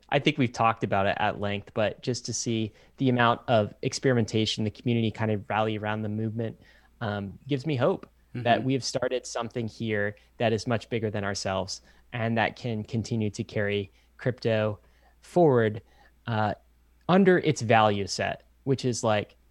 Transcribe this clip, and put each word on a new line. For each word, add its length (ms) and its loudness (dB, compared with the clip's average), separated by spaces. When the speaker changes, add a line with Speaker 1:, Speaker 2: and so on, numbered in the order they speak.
Speaker 1:
I 120 2
think 180 0
we've 140 2
talked 320 2
about 220 0
it 120 0
at 220 -2
length, 340 -6
but 280 -2
just 240 -4
to 60 -6
see 400 -4
the 140 0
amount 380 4
of 340 2
experimentation, 840 0
the 60 -2
community 400 0
kind 220 -2
of 180 -4
rally 260 0
around 260 -4
the 60 -4
movement, 480 -6
um, 360 -6
gives 180 -4
me 100 -2
hope 300 0
that 260 2
Speaker 2:
Mm-hmm. 80 -4
Speaker 1:
we 40 2
have 120 -2
started 420 -4
something 420 -6
here 480 -2
that 160 2
is 120 -4
much 220 -2
bigger 220 -2
than 140 -4
ourselves 580 -4
and 240 -2
that 180 0
can 280 -6
continue 440 -2
to 160 -6
carry 480 -2
crypto 640 -2
forward, 600 2
uh, 280 0
under 300 6
its 200 0
value 460 4
set, 380 -4
which 220 0
is, 180 -2
like, 320 0